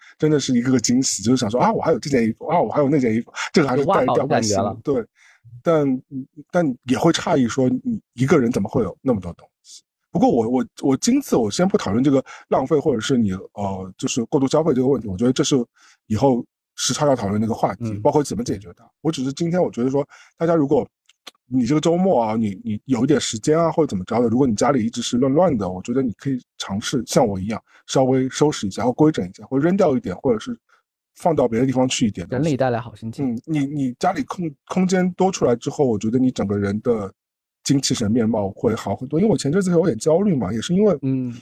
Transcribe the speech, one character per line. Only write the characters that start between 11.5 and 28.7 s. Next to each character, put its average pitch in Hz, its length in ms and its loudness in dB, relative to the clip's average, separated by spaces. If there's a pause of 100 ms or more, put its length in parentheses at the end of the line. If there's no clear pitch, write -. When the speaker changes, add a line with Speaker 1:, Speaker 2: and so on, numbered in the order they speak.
Speaker 1:
不 202 80 0
讨 196 160 -2
论 127 120 2
这 143 80 4
个 131 120 4 (260)
浪 135 180 0
费 160 100 2
或 139 160 2
者 110 60 -2
是 127 180 0
你， 107 140 2
呃， 95 640 -6
就 131 100 -4
是 120 180 -4
过 151 140 0
度 135 80 0
消 156 160 2
费 160 120 0
这 127 60 2
个 127 40 0
问 131 160 0
题， 113 60 -10
我 92 100 -6
觉 117 80 0
得 127 80 4
这 151 100 0
是 147 120 2 (500)
以 107 100 -2
后 127 300 2 (300)
时 - 180 -4
差 147 140 0
要 135 80 4
讨 104 140 -4
论 107 120 0
的 113 60 -2
一 - 20 -2
个 113 60 -2
话 - 180 -2
题， 117 120 -8
Speaker 2:
嗯。 104 160 -6
Speaker 1:
包 143 100 2
括 147 120 2
怎 - 140 -8
么 233 60 -4
解 123 160 -4
决 95 180 -18
它。 - 100 -20 (140)
我 156 100 -2
只 139 120 -4
是 139 100 -4
今 170 160 -4
天 180 100 0
我 127 120 0
觉 117 120 -4
得 131 60 0
说， 139 180 -2 (300)
大 170 80 -2
家 170 80 2
如 151 140 2
果 135 200 2 (640)
你 127 120 2
这 139 100 2
个 156 60 2
周 170 160 2
末 180 240 2
啊， 110 160 -2
你， 104 260 -2
你 107 220 -6
有 123 180 0
一 135 40 2
点 139 120 4
时 - 180 -6
间 151 220 0
啊， 165 100 2
或 156 140 0
者 139 40 0
怎 107 100 -6
么 90 80 -6
着 113 160 0
的， 120 80 2
如 113 80 2
果 135 100 6
你 107 80 0
家 147 160 2
里 117 140 2
一 117 40 -2
直 120 120 -6
是 120 160 -2
乱 131 160 2
乱 165 240 4
的， 95 120 -2
我 92 120 -6
觉 117 120 -6
得 131 80 0
你 123 120 -2
可 - 160 -8
以 127 120 -4 (160)
尝 98 220 -6
试 151 260 -2
像 147 200 2
我 101 120 -2
一 95 100 -6
样 107 140 -6 (260)
稍 135 180 2
微 131 240 2
收 151 200 2
拾 107 180 -4
一 - 20 -6
下， 104 160 -4